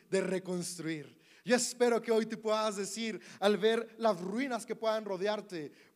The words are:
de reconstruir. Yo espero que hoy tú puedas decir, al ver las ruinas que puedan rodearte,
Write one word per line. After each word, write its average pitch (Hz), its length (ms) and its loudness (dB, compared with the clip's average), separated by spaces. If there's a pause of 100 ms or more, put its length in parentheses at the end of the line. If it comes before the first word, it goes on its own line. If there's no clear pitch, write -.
de 190 120 2
reconstruir. 175 1000 -4 (240)
Yo 240 120 4
espero 233 440 2
que 233 100 -2
hoy 220 140 4
tú 220 140 -8
puedas 214 380 0
decir, 202 420 -4 (220)
al 208 160 4
ver 226 400 2
las 214 240 2
ruinas 226 440 -4
que - 120 -6
puedan 220 260 -2
rodearte, 196 720 -4 (220)